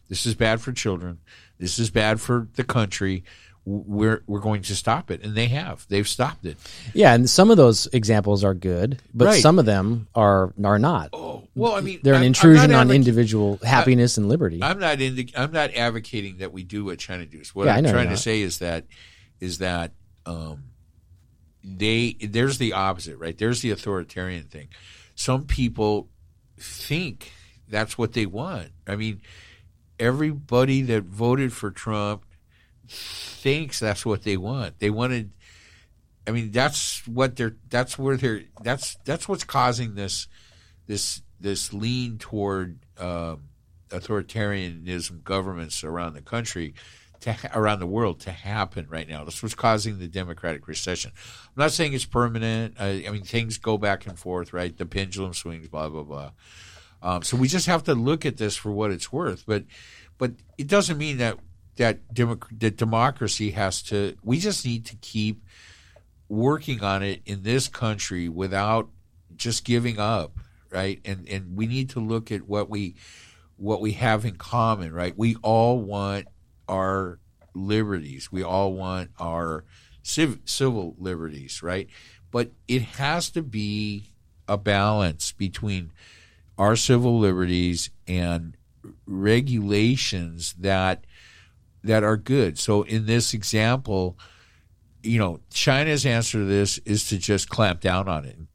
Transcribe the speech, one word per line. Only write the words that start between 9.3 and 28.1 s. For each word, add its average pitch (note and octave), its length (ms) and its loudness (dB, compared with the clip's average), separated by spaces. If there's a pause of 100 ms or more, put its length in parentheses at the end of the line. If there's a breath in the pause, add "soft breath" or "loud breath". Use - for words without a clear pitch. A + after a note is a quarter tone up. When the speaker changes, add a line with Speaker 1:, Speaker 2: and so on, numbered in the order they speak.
Speaker 2:
some E3 180 8
of B2+ 60 6
them G#2+ 500 2
are, G2 380 6 (100)
are G2+ 160 4
not. B2 340 2
Speaker 1:
Oh, - 420 -10
well, A3 180 2
I G3 80 0
mean, F#3+ 220 -6
Speaker 2:
They're C3+ 100 8
an C3+ 60 8
Speaker 1:
I'm, B2+ 40 6
I'm B2 40 8
Speaker 2:
intrusion D3+ 440 12
Speaker 1:
not C3 100 8
Speaker 2:
on B2 80 8
Speaker 1:
advoc-, C3 60 8
Speaker 2:
individual A2 680 4
Speaker 1:
I, A#2 40 0
Speaker 2:
happiness B2 500 6
and G#2 120 2
liberty. G2 340 0
Speaker 1:
I'm F#3 160 0
not D3+ 220 0
indi-, B2+ 340 -4
I'm C#3 160 -2
not D3+ 220 0
advocating A2+ 640 -4
that F#2 160 -10
we F#2 100 -10
do G#2 220 -8
what F2+ 140 -6
China F2+ 260 -10
does. D2+ 300 -20
What G2 100 0
Speaker 2:
Yeah, B2 80 8
I G#2+ 40 6
Speaker 1:
I'm B2 60 4
Speaker 2:
know C3 60 4
you're G2 80 4
Speaker 1:
trying F2 100 4
to F2 40 -2
Speaker 2:
not. F#2+ 80 -2
Speaker 1:
say A2 220 0
is F2+ 180 -4
that, E2 260 -4 (560 soft breath)
is F2+ 160 -8
that, F2 340 -4 (340)
um, D#2 400 -10 (1000)
they, A2 560 0
there's A#2 380 0
the A2+ 140 0
opposite, F#2 440 -2
right? E2 200 -10
There's A#2 240 0
the A#2 100 -2
authoritarian F#2 720 -6
thing. D2+ 220 -18 (480 soft breath)
Some C3 300 -2
people A2 640 0 (500)
think - 720 -8 (380 soft breath)
that's G#2+ 280 -4
what A2+ 160 -2